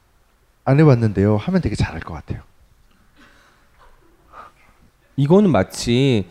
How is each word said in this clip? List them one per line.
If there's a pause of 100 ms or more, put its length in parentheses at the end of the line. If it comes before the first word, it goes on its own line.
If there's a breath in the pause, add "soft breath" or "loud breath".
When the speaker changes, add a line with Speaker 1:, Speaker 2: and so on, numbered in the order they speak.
(640)
Speaker 1:
안
해봤는데요.
하면
되게
잘할
것
같아요. (2750 loud breath)
Speaker 2:
이거는
마치